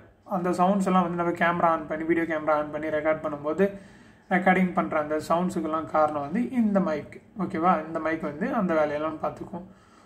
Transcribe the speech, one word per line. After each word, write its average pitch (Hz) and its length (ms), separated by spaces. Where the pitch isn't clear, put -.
அந்த 180 120
சவுண்ட்ஸ் 190 280
எல்லாம் 180 180
வந்து 175 140
நம்ம 170 220
camera 170 320
on 151 160
பண்ணி, 160 200
video 165 220
camera 151 280
on 147 140
பண்ணி 151 220
record 156 280
பண்ணும்போது 151 400
recording 185 400
பண்ற 160 180
அந்த 151 100
சவுண்ட்ஸுக்கெல்லாம் 165 640
காரணம் 151 320
வந்து 190 120
இந்த 202 180
mic. 147 260
ஓகேவா, 175 300
இந்த 160 180
mic 156 260
வந்து 160 140
அந்த 180 120
வேலையெல்லாம் 151 420
பார்த்துக்கும். - 420